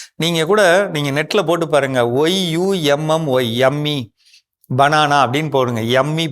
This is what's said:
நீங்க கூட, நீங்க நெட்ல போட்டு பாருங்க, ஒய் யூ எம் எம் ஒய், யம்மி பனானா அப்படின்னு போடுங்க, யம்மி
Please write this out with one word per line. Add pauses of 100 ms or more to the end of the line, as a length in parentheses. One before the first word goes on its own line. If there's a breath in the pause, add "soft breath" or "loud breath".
(160 loud breath)
நீங்க
கூட,
நீங்க
நெட்ல
போட்டு
பாருங்க,
ஒய்
யூ
எம்
எம்
ஒய்,
யம்மி (680 soft breath)
பனானா
அப்படின்னு
போடுங்க,
யம்மி